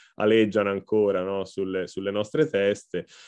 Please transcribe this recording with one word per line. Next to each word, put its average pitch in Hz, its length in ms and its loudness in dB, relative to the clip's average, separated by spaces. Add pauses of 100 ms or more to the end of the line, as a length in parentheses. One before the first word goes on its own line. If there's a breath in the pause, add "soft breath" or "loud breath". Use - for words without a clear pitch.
(140 loud breath)
aleggiano 107 560 2
ancora, 98 520 0
no, 98 220 -4
sulle, 95 420 -6
sulle 98 240 -6
nostre 107 380 0
teste, 101 580 -2 (220 loud breath)